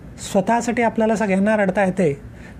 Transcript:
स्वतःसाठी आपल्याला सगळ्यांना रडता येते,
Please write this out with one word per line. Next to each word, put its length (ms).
स्वतःसाठी 500
आपल्याला 340
सगळ्यांना 400
रडता 280
येते, 360